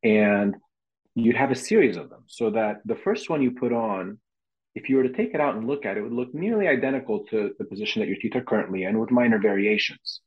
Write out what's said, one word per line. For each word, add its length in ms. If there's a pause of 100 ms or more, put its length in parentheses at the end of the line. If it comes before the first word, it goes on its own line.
And 520 (640)
you'd 220
have 100
a 20 (140)
series 320
of 80
them, 180
so 180 (140)
that 140 (180)
the 140
first 260
one 100
you 100 (120)
put 100 (160)
on, 300 (600)
if 100
you 80
were 120
to 100
take 140
it 120
out 100
and 160
look 140
at 100
it, 40
it 40
would 180
look 120
nearly 340
identical 500 (120)
to 80 (220)
the 120
position 300
that 80
your 120
teeth 140
are 160
currently 320
in, 160
with 120
minor 280
variations. 880